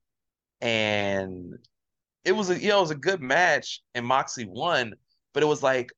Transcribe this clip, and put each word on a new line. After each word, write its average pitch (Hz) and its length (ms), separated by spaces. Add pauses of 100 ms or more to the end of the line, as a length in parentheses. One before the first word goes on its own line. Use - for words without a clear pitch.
(600)
And 98 920 (680)
it 175 80
was 202 180
a, 180 80
you 208 120
know, 202 80
it 196 40
was 156 100
a 151 40
good 170 260
match, 143 600 (120)
and 120 120
Moxley 131 420
won, 123 480 (380)
but 143 100
it 151 40
was 139 140
like 127 360